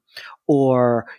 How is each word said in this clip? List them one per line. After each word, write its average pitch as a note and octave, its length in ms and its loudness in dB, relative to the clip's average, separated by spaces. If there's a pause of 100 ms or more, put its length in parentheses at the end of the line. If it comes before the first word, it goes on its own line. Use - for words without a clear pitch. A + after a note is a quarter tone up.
(480)
Or B2+ 600 2 (120)